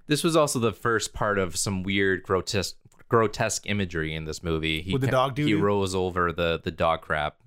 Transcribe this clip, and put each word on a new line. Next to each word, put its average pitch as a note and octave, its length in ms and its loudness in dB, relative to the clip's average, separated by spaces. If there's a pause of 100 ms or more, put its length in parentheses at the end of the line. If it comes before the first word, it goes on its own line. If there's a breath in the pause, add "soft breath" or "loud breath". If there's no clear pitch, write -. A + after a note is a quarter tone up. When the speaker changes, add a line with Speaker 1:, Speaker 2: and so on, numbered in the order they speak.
Speaker 1:
This D3 160 0
was E3 120 2
also C#3+ 240 4
the A2+ 140 2
first A2+ 400 0
part G#2 260 0
of F2 180 0
some F#2+ 260 -2
weird G2 400 2
grotesque, F#2 520 -2 (340)
grotesque A2 580 2
imagery E2+ 480 -2
in D#2+ 100 -8
this D#2 180 -8
movie. D#2+ 380 0
He F2+ 120 -4
Speaker 2:
With C3+ 80 0
the C3 60 0
Speaker 1:
ca-, A#2+ 40 0
Speaker 2:
dog C3 260 0
Speaker 1:
he D3 80 0
Speaker 2:
doo-doo? D#3 160 2
Speaker 1:
rolls G2+ 340 0
over F2+ 360 0
the, E2 320 -2
the F2+ 80 -6
dog D#2+ 300 0
crap D2+ 460 -4